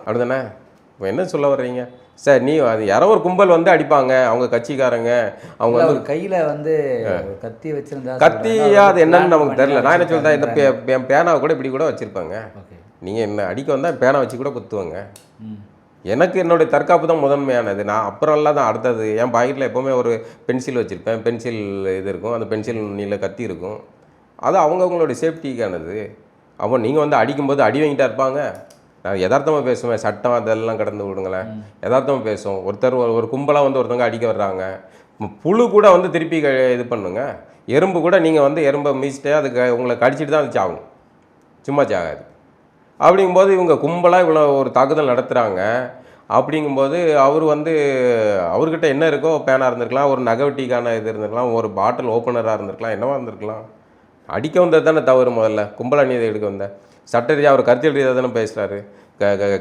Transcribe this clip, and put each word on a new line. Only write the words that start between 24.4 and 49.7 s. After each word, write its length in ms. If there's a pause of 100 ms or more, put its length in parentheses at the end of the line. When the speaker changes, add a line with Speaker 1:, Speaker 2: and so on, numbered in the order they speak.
Speaker 1:
அவங்கவங்களுடைய 600
சேஃப்டிக்கானது. 800 (600)
அப்போ 180
நீங்க 220
வந்து 200
அடிக்கும்போது 480
அடி 140
வாங்கிட்டா 260
இருப்பாங்க. 320 (680)
நான் 160
யதார்த்தமா 460
பேசுவேன், 360
சட்டம் 320
அதெல்லாம் 440
கடந்து 260
விடுங்களேன். 420
Speaker 2:
ம். 160 (180)
Speaker 1:
யதார்த்தமா 460
பேசுவோம். 400
ஒருத்தர் 340
ஒரு, 120
ஒரு 180
கும்பலா 320
வந்து 160
ஒருத்தவங்க 280
அடிக்க 200
வர்றாங்க. 360 (560)
மு-, 120 (120)
புழு 260
கூட 220
வந்து 240
திருப்பி 260
க-, 100 (220)
இது 120
பண்ணுங்க. 360 (460)
எறும்பு 340
கூட 180
நீங்க 220
வந்து 220
எறும்பை 300
மீச்சிட்டு 400
அது 220
க-, 220
உங்களை 180
கடிச்சிட்டு 380
தான் 120
அது 120
சாகும், 260 (840)
சும்மா 280
சாகாது. 280 (800)
அப்படிங்கும்போது 580
இவங்க 280
கும்பலா 400
இவ்வளோ 180 (140)
ஒரு 140
தாக்குதல் 420
நடத்துறாங்க. 500 (640)
அப்படிங்கும்போது 720 (260)
அவர் 280
வந்து, 200 (800)
அவர்கிட்ட 360
என்ன 220
இருக்கோ, 240 (100)
பேனா 280